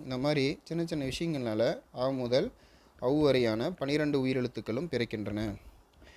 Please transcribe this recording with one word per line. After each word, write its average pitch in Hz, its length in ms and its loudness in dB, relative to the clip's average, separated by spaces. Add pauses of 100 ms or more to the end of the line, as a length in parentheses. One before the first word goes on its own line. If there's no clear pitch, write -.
இந்த 131 160 -6
மாதிரி 143 460 0
சின்ன 170 220 -2
சின்ன 156 180 -4
விஷயங்கள்னால 135 760 0 (120)
ஆ 127 140 0
முதல் 135 440 2 (480)
ஔ 143 220 2
வரையான 127 480 4
பனிரெண்டு 143 560 0
உயிரெழுத்துக்களும் 131 640 -2
பிறக்கின்றன. 107 680 -2 (600)